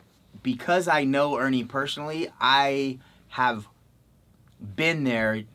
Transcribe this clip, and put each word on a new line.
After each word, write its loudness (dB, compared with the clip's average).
because 0
I 2
know 2
Ernie 0
personally, -6
I 2
have -2
been 0
there 0